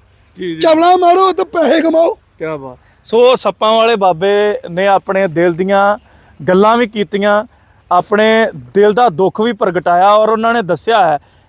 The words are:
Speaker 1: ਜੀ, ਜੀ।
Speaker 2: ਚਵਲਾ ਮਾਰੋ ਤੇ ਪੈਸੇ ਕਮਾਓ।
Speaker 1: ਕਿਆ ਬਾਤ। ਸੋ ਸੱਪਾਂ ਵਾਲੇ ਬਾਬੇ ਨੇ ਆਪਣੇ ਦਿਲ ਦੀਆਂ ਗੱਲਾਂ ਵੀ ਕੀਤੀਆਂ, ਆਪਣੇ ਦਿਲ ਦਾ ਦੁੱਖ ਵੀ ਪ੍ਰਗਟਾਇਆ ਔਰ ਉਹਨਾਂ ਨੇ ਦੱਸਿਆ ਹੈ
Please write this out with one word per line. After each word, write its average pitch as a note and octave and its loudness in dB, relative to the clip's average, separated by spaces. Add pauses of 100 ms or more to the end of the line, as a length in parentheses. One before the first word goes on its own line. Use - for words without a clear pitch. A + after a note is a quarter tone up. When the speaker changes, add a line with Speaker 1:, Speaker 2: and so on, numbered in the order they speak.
(380)
Speaker 1:
ਜੀ, F#3 -8
ਜੀ। D#4+ -12
Speaker 2:
ਚਵਲਾ E4 4
ਮਾਰੋ F4+ 2
ਤੇ F#4 -4
ਪੈਸੇ D#4+ 0
ਕਮਾਓ। E4 0
Speaker 1:
ਕਿਆ D#3 -12
ਬਾਤ। C3 -18 (260)
ਸੋ B3 2
ਸੱਪਾਂ G#3+ -2
ਵਾਲੇ A3+ 2
ਬਾਬੇ G3+ 0 (160)
ਨੇ F#3 -2
ਆਪਣੇ G3 0
ਦਿਲ E3+ 0
ਦੀਆਂ G3 0 (500)
ਗੱਲਾਂ G3+ 2
ਵੀ A#3+ 0
ਕੀਤੀਆਂ, G#3 -2 (460)
ਆਪਣੇ G#3+ 0
ਦਿਲ G3 0
ਦਾ A#3 2
ਦੁੱਖ F#3 -2
ਵੀ A#3 -2
ਪ੍ਰਗਟਾਇਆ F3+ 0
ਔਰ A3 2
ਉਹਨਾਂ A3+ 0
ਨੇ A#3 -2
ਦੱਸਿਆ F#3+ 0
ਹੈ D3+ 0 (300)